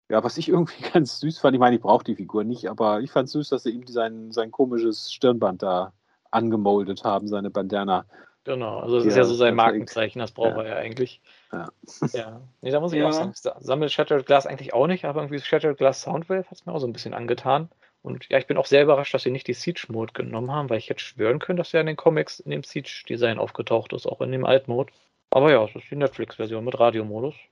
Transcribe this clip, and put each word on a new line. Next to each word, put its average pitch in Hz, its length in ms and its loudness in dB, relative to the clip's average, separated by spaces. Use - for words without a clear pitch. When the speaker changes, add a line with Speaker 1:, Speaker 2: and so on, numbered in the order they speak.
Speaker 1:
ja, 110 140 4
was 123 140 -4
ich 165 100 -6
irgendwie - 340 2
<laughs> - 120 -4
ganz 160 260 2
süß 156 200 -4
fand, 135 140 4
ich 127 60 2
meine, 123 160 6
ich 113 60 0
brauch 107 200 6
die 113 140 -4
Figur 104 300 -4
nicht, 120 240 -6
aber 107 320 0
ich 131 100 -8
fand's 131 220 0
süß, 151 160 -4
dass 127 140 -2
sie 117 80 -2
ihm 123 160 -10
sein, 113 440 -4
sein 113 200 -2
komisches 120 600 0
Stirnband 113 500 2
da 92 300 -2
angemoldet 101 720 2
haben, 104 240 0
seine 101 220 -4
Bandana. 98 560 -2
Speaker 2:
Genau, 120 340 -6
also 120 160 0
das 120 80 4
Speaker 1:
Die 107 60 4
Speaker 2:
ist 104 60 4
ja 127 80 8
Speaker 1:
er - 20 6
Speaker 2:
so 120 80 2
sein 117 240 4
Speaker 1:
da 113 60 8
trägt. 117 100 6
Speaker 2:
Markenzeichen, 107 460 -4
das 110 120 -6
braucht 113 240 0
Speaker 1:
Ja. 110 80 -4
Speaker 2:
er 110 60 -10
ja 110 80 -8
eigentlich. 113 420 -6
Speaker 1:
Ja. 85 160 -10
Speaker 2:
Ja. 113 280 -10
Nee, 127 100 -6
da 147 80 2
muss 170 140 -2
ich 151 60 0
Speaker 3:
Ja. 151 100 2
Speaker 2:
auch - 20 0
sagen, 165 220 -2
ich - 80 -20
sa-, - 180 -6
sammle 143 300 -2
Shattered 147 360 0
Glass 139 220 4
eigentlich 139 260 -10
auch 135 140 4
nicht, 185 160 -2
aber 147 180 -4
irgendwie 143 200 -8
Shattered 151 360 0
Glass 135 260 2
Soundwave 185 460 -4
hat's - 160 -20
mir 175 60 -8
auch 165 80 -4
so 131 80 -4
ein 117 60 -6
bisschen 113 200 -12
angetan. 127 540 0
Und 127 260 -10
ja, 135 80 4
ich 127 100 0
bin 156 80 -2
auch - 120 2
sehr 139 160 8
überrascht, 143 300 4
dass 131 100 -2
sie 127 80 0
nicht 135 160 -6
die 123 60 -2
Siege-Mode 113 600 -6
genommen 123 400 -6
haben, 143 160 -4
weil 117 80 0
ich - 120 -8
hätte - 140 -8
schwören 113 360 0
können, 180 180 -4
dass 165 160 -4
er 165 80 4
in 156 60 -2
den 156 100 -4
Comics 156 420 0
in 147 120 -12
dem 147 120 -6
Siege-Design 120 760 -4
aufgetaucht - 520 -2
ist, - 160 -6
auch - 140 -4
in 127 100 -2
dem 131 140 -2
Alt-Mode. 131 480 2
Aber 147 200 6
ja, 113 140 6
es 107 100 -6
ist - 160 -18
die 143 60 -8
Netflix-Version 113 640 -4
mit 107 160 -4
Radiomodus. 113 560 0